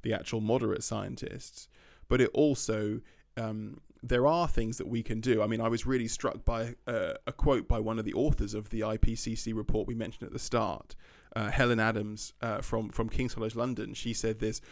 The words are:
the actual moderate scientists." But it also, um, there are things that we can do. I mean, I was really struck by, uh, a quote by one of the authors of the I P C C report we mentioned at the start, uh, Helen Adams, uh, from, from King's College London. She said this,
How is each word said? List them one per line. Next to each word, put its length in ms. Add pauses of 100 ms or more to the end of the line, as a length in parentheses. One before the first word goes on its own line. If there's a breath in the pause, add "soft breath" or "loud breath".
the 120
actual 260
moderate 440
scientists." 840 (400 soft breath)
But 140
it 120
also, 680 (340 soft breath)
um, 460 (200)
there 240
are 220
things 300
that 100
we 160
can 160
do. 240
I 40
mean, 120
I 80
was 180
really 220
struck 380
by, 300 (120)
uh, 280 (120)
a 60
quote 340
by 120
one 200
of 60
the 80
authors 400
of 160
the 160
I 100
P 200
C 200
C 160
report 340
we 100
mentioned 300
at 60
the 80
start, 560 (400 loud breath)
uh, 160
Helen 300
Adams, 600
uh, 200
from, 280
from 200
King's 260
College 220
London. 360
She 200
said 260
this, 220 (100)